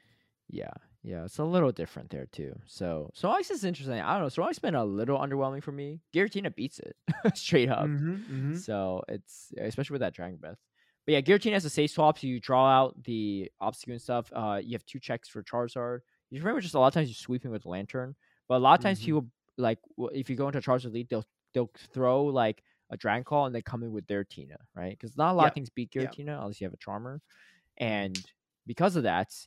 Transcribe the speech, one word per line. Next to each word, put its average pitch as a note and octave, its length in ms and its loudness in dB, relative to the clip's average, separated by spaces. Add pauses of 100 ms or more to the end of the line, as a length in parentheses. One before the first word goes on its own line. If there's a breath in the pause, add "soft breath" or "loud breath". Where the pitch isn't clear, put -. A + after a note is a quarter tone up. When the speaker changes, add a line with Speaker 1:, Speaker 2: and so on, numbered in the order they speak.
(480)
Speaker 1:
Yeah, - 240 -12 (300)
yeah, F2+ 220 -10
it's - 140 -10
a D3 60 -2
little E3 280 4
different - 380 -10
there C2+ 160 -10
too. - 400 -12
So D#2+ 480 -6
Snorlax D#4 360 -2
is C#4+ 140 -6
interesting. C3+ 360 -4
I F#2 180 0
don't F#3+ 40 -2
know. D3 60 -2 (160)
Snorlax A#3 160 -4
been G#3 140 -2
a A#2+ 100 2
little A2 340 0
underwhelming C#3 440 -2
for D3+ 100 -10
me. C#3+ 280 -10 (140)
Giratina G3 400 0
beats - 260 -6
it - 160 -14 (200)
<laughs> - 180 2
straight C3 360 4
up. D3 220 2
Speaker 2:
Mm-hmm, D3+ 220 -2 (180)
mm-hmm. C#3+ 300 -4
Speaker 1:
So F#2+ 460 -2
it's, - 500 -12
especially A2+ 360 -4
with C3 80 -2
that F2+ 120 -2
Dragon F2+ 240 -10
Breath. D#2+ 200 -14 (480)
But D#3 80 4
yeah, C#3+ 80 6
Giratina G3 320 4
has F#3+ 100 2
a D3+ 60 -4
Say D3+ 160 2
Swap, D3+ 320 4
so - 80 -6
you B2 140 -2
draw C3 300 6
out C3 340 4
the G#2 460 -4 (120)
Obstagoon A#2 380 -6
stuff. A#2+ 340 -4
Uh, G#2+ 280 -2
you A#2 100 -8
have A#2 140 -6
two - 140 -12
checks - 280 -6
for - 140 -12
Charizard. A#2+ 580 -4 (300)
You C3+ 100 -8
remember A3+ 200 0
just F3+ 140 -8
a D3+ 60 4
lot B2+ 80 10
of C#3 60 6
times D#3 140 2
you're A2+ 60 -10
sweeping B2 360 -6
with A2 160 -8
Lantern, B2 480 -8 (340)
but B2+ 80 4
a - 20 6
lot C3 160 10
of F3+ 80 6
times G3 180 0
Speaker 2:
Mm-hmm. - 20 -10
Speaker 1:
people, D3 260 0 (300)
like, A2+ 200 0 (200)
w-, B2+ 200 -4
if B2+ 120 -6
you B2+ 60 -2
go C#3 120 0
into C#3 100 -2
a A#2+ 40 -4
Charizard B2+ 300 2
lead, A#2+ 180 -6
they'll, A2 140 -2 (300)
they'll B2 220 0
throw, B2+ 500 2
like, B2 360 2 (280)
a - 60 -10
Dragon A2+ 280 0
Claw C#3+ 220 2
and B2+ 80 -4
they A2+ 80 -4
come A#2+ 200 -8
in A#2 100 -8
with G#2+ 140 -8
their G2+ 180 -2
Tina, C#2 320 -16 (180)
right? F2+ 240 -8
'Cause A#2+ 180 -12
not D#3+ 160 2
a F#3 40 2
lot D#3+ 120 8
of D3 40 2
Speaker 2:
Yeah. - 20 -12
Speaker 1:
things C3 160 -8
beat B2 260 -8
Speaker 2:
Yeah. C3 180 -4
Speaker 1:
Giratina D3 260 -10
unless G#2 200 -10
you G2 60 -6
have F2+ 80 -10
a - 40 -20
Charmer. A#2+ 420 -10 (580 soft breath)
And G2+ 480 -2 (400)
because F3 300 0
of D3+ 80 2
that, F#2 280 2 (140)